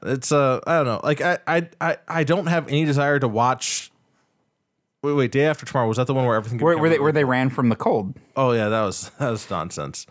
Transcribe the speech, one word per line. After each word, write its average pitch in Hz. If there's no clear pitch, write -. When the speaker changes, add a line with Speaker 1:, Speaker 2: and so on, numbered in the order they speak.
Speaker 1:
it's, 127
uh, 135
I 165
don't 147
know. 113
Like, 147
I, 170
I, 165
I, 165
I 165
don't 165
have 170
any 151
desire 143
to 127
watch. 120
Wait, 143
wait, 135
Day 139
After 151
Tomorrow, 123
was 110
that 127
the 139
one 131
where 117
everything 113
could 147
Speaker 2:
Where, 170
Speaker 1:
come 160
Speaker 2:
where 160
they, 165
Speaker 1:
to 139
Speaker 2:
where 151
they 147
ran 127
from 127
the 113
cold. 113
Speaker 1:
Oh, 131
yeah, 110
that 110
was, -
<laughs> -
that 135
was 110
nonsense. 78